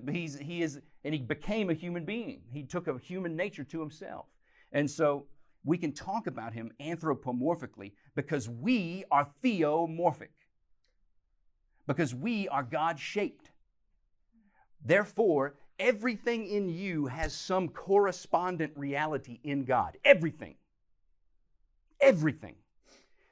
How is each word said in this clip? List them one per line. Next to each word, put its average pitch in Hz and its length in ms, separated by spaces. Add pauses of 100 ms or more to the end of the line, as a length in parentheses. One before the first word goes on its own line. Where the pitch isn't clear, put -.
(100)
he's, 160 280
he 170 240
is, 147 180 (220)
and 147 100
he 156 80
became 185 480
a 170 60
human 175 300
being. 196 380 (100)
He 147 100
took 175 240
a 135 120
human 180 360
nature 175 300
to 165 160
himself. - 460 (460)
And 143 180
so 147 360 (380)
we 160 140
can 277 140
talk 208 340
about 117 260
him 113 280
anthropomorphically 139 1120 (220)
because 143 340
we 175 640
are 143 180 (140)
theomorphic. 165 880 (1500)
Because 143 280
we 196 340
are 139 140
God-shaped. 160 880 (1300)
Therefore, 160 760 (220)
everything 226 680
in 196 220
you 170 380
has 151 280
some 185 340
correspondent 180 1080
reality 143 680
in 143 200
God. 120 400
Everything. 160 520 (1400)
Everything. 156 560 (760)